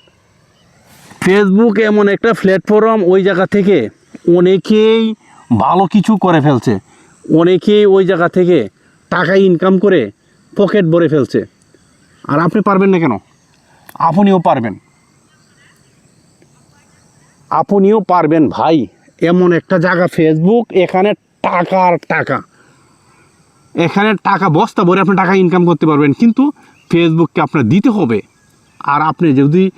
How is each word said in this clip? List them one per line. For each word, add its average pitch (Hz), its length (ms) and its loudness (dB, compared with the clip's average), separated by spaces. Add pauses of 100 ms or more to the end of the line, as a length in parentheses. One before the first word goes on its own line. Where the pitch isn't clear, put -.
(1200)
Facebook 202 520 2 (140)
এমন 208 160 2 (100)
একটা 233 160 -2 (100)
প্ল্যাটফর্ম, 214 580 0 (120)
ওই 190 160 2
জায়গা 190 180 0 (100)
থেকে 196 220 2 (600)
অনেকেই 214 680 2 (600)
ভালো 165 200 0 (100)
কিছু 214 200 2 (120)
করে 170 200 2
ফেলছে, 143 280 0 (680)
অনেকেই 185 420 2 (120)
ওই 190 140 2
জায়গা 175 180 -2 (100)
থেকে 180 200 2 (580)
টাকা 175 180 -2 (140)
ইনকাম 180 260 0 (100)
করে 185 180 2 (560)
পকেট 190 360 0
ভরে 170 200 0
ফেলছে। 131 260 -2 (920)
আর 139 60 -2 (100)
আপনি 214 120 -2 (100)
পারবেন 196 240 0
না 185 100 0
কেন? 139 100 -2 (960)
আপনিও 190 380 2
পারবেন, 120 260 -2 (3000)
আপনিও 202 380 0 (120)
পারবেন 160 320 0 (120)
ভাই। 151 220 0 (520)
এমন 180 200 2 (100)
একটা - 160 -4 (100)
জায়গা 180 200 0 (120)
Facebook, 170 480 0 (180)
এখানে 185 260 -2 (380)
টাকা 185 300 -2 (100)
আর 175 80 2 (180)
টাকা, 143 240 -4 (1400)
এখানে 196 340 -2 (200)
টাকা 196 180 -2 (100)
বস্তা 214 300 -2
ভরে 185 160 2
আপনি 196 180 0
টাকা 185 120 0 (100)
ইনকাম 175 260 2
করতে 170 200 0
পারবেন, 147 220 2 (100)
কিন্তু 233 220 2 (480)
Facebook-কে 170 560 0
আপনার 147 160 -2 (100)
দিতে 208 240 2
হবে। 180 220 -2 (760)
আর 147 60 0 (120)
আপনি 170 160 -2 (140)
যদি 151 220 2 (140)